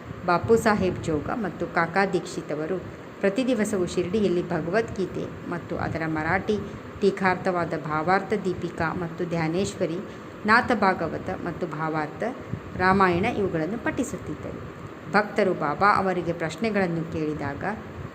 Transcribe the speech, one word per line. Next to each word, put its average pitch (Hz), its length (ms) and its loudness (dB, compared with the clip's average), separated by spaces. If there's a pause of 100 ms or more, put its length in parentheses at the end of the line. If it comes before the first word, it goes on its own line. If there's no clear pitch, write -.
(260)
ಬಾಪು - 320 6
ಸಾಹೇಬ್ 208 460 2
ಜೋಗ 151 300 -2
ಮತ್ತು 175 420 -4
ಕಾಕಾ 170 300 4
ದೀಕ್ಷಿತ್ 175 460 -2
ಅವರು 160 280 -2 (400)
ಪ್ರತಿ 202 280 2
ದಿವಸವೂ 208 380 2
ಶಿರ್ಡಿಯಲ್ಲಿ 175 640 2
ಭಗವದ್ಗೀತೆ 175 1000 -2
ಮತ್ತು 175 280 -4
ಅದರ - 280 -2
ಮರಾಠಿ 170 540 0 (420)
ಟೀಕಾರ್ಥವಾದ 185 720 2 (140)
ಭಾವಾರ್ಥ 170 460 2 (120)
ದೀಪಿಕಾ 175 480 -2
ಮತ್ತು 170 320 -4
ಧ್ಯಾನೇಶ್ವರಿ, 165 720 0 (480)
ನಾಥ 233 260 6
ಭಾಗವತ 180 580 2
ಮತ್ತು 175 380 -4
ಭಾವಾರ್ಥ 156 560 -4 (540)
ರಾಮಾಯಣ 185 480 6
ಇವುಗಳನ್ನು 185 580 0
ಪಠಿಸುತ್ತಿದ್ದರು. - 960 -4 (320)
ಭಕ್ತರು 208 420 4
ಬಾಬಾ 165 440 4
ಅವರಿಗೆ 180 360 2
ಪ್ರಶ್ನೆಗಳನ್ನು 170 800 0
ಕೇಳಿದಾಗ 151 500 -4 (520)